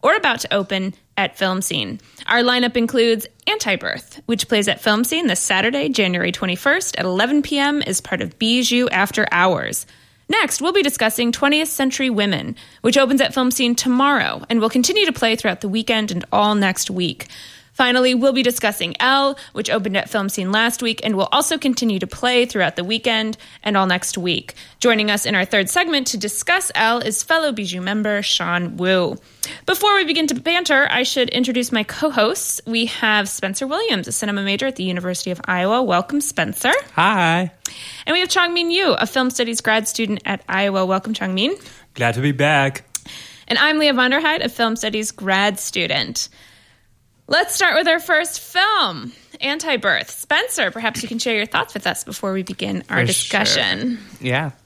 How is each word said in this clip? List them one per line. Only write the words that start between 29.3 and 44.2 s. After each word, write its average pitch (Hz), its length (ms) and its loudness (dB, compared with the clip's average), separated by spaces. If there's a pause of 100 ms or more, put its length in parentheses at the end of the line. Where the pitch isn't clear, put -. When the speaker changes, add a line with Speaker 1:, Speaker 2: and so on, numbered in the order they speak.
Speaker 1:
Before 403 260 2
we 392 120 4
begin 311 200 0
to 294 80 0
banter, 302 560 2
I 247 140 0
should 254 260 0
introduce 247 420 -2
my 220 120 0
co-hosts. 247 840 -2
We 233 220 -2
have 214 420 0
Spencer 190 380 -6
Williams, 320 400 -2
a - 40 -8
cinema 202 300 -4
major 202 240 -2
at 262 100 -4
the 185 80 -6
University 180 460 -4
of 175 160 -6
Iowa. 190 380 2
Welcome, 190 360 0
Spencer. 208 540 -2 (220)
Speaker 2:
Hi. 175 560 2 (560)
Speaker 1:
And 311 80 0
we 359 60 2
have 370 80 -2
Chongmin 349 440 2
Yu, 359 200 4
a - 120 0
film 254 240 0
studies 233 320 -2
grad 220 260 2
student 208 380 -4
at 196 240 -4
Iowa. 190 340 0
Welcome, 190 300 0
Chongmin. 196 500 -2 (300)
Speaker 3:
Glad 120 220 0
to 123 60 -2
be 143 100 2
back. 139 540 2 (640)
Speaker 1:
And 240 120 0
I'm 302 180 2
Leah 302 160 4
Vonderheid, 277 500 2